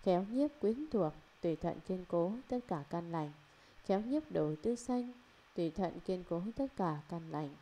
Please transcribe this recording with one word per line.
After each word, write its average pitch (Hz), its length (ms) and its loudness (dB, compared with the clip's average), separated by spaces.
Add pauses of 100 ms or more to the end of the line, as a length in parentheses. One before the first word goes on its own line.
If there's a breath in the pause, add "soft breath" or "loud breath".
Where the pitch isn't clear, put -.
khéo 185 280 6
nhiếp 285 200 2 (100)
quyến 226 300 2
thuộc, 170 220 4 (280)
tùy 165 160 2
thuận 165 320 -2
kiên 185 200 -2
cố 175 240 2 (160)
tất 247 100 0 (100)
cả 147 220 -2
căn 170 220 -4
lành, 151 200 -2 (520 loud breath)
khéo 196 160 4
nhiếp 277 320 -2
độ 156 300 2
tư 233 120 2
sanh, 247 380 -2 (420)
tùy 165 160 0
thuận 170 300 -2
kiên 180 280 -2
cố 170 140 0 (140)
tất 269 100 0 (100)
cả 160 220 0 (100)
căn 165 220 -6
lành 151 200 -4 (120)